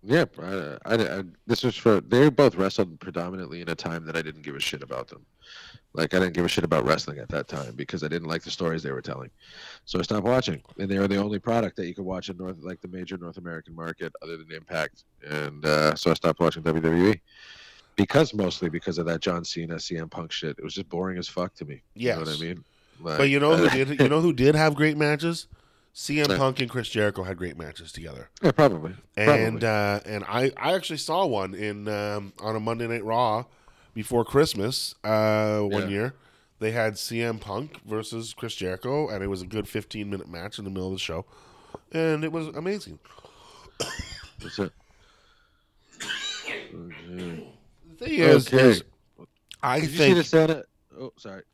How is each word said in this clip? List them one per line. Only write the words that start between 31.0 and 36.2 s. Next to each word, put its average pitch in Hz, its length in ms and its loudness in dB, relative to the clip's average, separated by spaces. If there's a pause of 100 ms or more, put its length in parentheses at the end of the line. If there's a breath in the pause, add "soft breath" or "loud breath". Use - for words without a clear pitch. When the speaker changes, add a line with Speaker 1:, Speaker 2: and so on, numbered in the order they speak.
Speaker 2:
one 98 280 -2
in, 104 320 -6
um, 104 540 -4
on 110 160 -4
a 110 40 -2
Monday 117 260 -4
Night 113 180 -4
Raw 113 400 2 (480 soft breath)
before 117 320 0
Christmas, 131 720 0 (100)
uh, 107 560 4
one 101 220 0
Speaker 1:
Yeah. 95 60 -2
Speaker 2:
year. 107 260 -2 (460 soft breath)